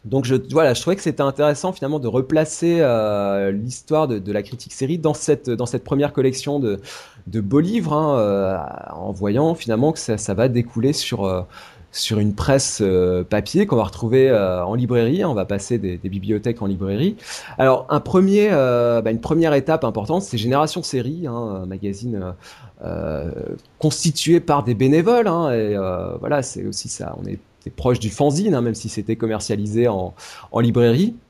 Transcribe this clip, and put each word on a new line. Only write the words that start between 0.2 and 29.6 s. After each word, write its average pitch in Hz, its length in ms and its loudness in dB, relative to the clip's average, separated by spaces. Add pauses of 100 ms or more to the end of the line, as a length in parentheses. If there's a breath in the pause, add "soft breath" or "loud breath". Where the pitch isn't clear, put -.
je, 127 120 2 (160)
voilà, 143 220 4
je 117 60 -2
trouvais 180 160 0
que 196 60 -12
c'était 151 220 -2
intéressant 147 500 0
finalement 151 260 -4
de 123 80 -4
replacer, 156 720 0
euh, 104 720 2
l'histoire 127 560 -2
de, 113 120 -2
de 98 120 -8
la 104 100 0
critique - 300 -12
série 147 280 -4
dans 151 160 0
cette, - 340 0
dans 120 160 -2
cette 120 180 -4
première 143 300 0
collection 135 460 0
de, 107 200 -2 (460 loud breath)
de 98 160 -4
beaux 101 180 2
livres, 170 340 0
hein, 151 240 2
euh, 98 400 2 (360)
en 90 180 -8
voyant 104 420 2
finalement 123 380 0
que 156 80 -6
ça, 110 180 -4
ça 104 160 -4
va 110 140 2
découler 120 460 0
sur, 104 320 -4
euh, 92 160 -2 (500 loud breath)
sur - 280 -2
une 104 160 2
presse, - 460 0
euh, 90 420 2
papier 107 420 0
qu'on 202 100 0
va 113 80 4
retrouver, 117 460 2
euh, 95 340 2
en 98 120 -2
librairie. 123 500 2
On 160 80 0
va 98 120 0
passer 101 320 -4
des, 95 200 -4
des 95 120 -8
bibliothèques 104 520 -2
en 104 60 -4
librairie. 101 500 -2 (400 loud breath)
Alors 131 320 4
un 147 100 0
premier, 196 520 4
euh, 120 500 4
bah, 110 100 0
une 113 80 -2
première 160 360 2
étape 156 280 2
importante, 113 380 -2
c'est 160 160 -6
Génération 143 460 0
Série, 139 440 -4
hein, 120 60 -6 (300)
un - 20 -8
magazine, 101 580 -6
euh, 90 80 -6 (540 loud breath)
euh, 80 460 -6 (480)
constitué 156 600 2
par 151 240 2
des 120 120 2
bénévoles, 170 520 4
hein, 165 220 0
et, 107 260 0
euh, 90 440 -4
voilà, 135 240 0
c'est 98 220 -8
aussi 104 220 -8
ça, - 340 -10
on 98 60 -8
est, 98 120 -8 (240)
c'est - 100 -12
proche 123 260 0
du 110 120 -4
fanzine, 151 420 2
hein, 127 80 2
même 117 140 0
si - 120 -10
c'était 107 300 -4
commercialisé 107 720 0